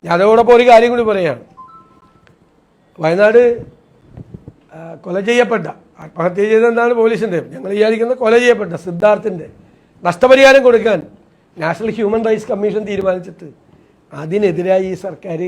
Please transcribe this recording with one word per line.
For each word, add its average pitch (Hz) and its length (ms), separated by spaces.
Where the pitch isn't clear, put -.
ഞാൻ 165 100
അതോടൊപ്പം 220 420
ഒരു 240 120
കാര്യം 233 240
കൂടി 240 160
പറയുകയാണ്. 180 340
വയനാട്, 208 420
ആ, 160 40
കൊല 180 140
ചെയ്യപ്പെട്ട, 226 400
ആത്മഹത്യ 180 480
ചെയ്തെന്നാണ് 233 500
പോലീസിൻ്റെ, 214 380
ഞങ്ങൾ 190 220
വിചാരിക്കുന്നത് 226 480
കൊല 220 100
ചെയ്യപ്പെട്ട 208 300
സിദ്ധാർത്ഥിൻ്റെ 190 600
നഷ്ടപരിഹാരം 269 600
കൊടുക്കാൻ 220 320
നാഷണൽ 170 360
ഹ്യൂമൻ 220 300
റൈറ്റ്സ് 220 240
കമ്മീഷൻ 208 380
തീരുമാനിച്ചിട്ട് 185 580
അതിനെതിരായി 185 720
ഈ - 20
സർക്കാർ 165 420